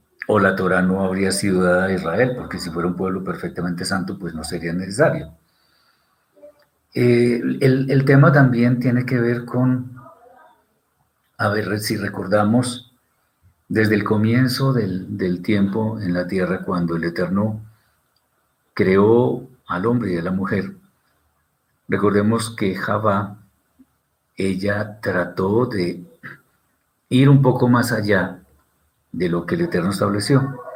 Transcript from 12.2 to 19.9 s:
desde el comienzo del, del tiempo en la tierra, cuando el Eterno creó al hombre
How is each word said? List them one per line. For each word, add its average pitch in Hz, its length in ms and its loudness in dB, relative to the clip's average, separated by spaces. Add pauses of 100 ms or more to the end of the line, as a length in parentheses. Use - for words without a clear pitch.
desde 107 300 2
el 101 80 -2
comienzo 120 680 2
del, 98 460 -2
del 90 240 -2
tiempo 107 560 0
en 90 160 -4
la 90 140 -4
tierra, 92 340 -2
cuando 87 320 -2
el 82 80 -2
Eterno 92 640 -2 (1080)
creó 107 760 2 (180)
al 87 200 -4
hombre 117 260 -2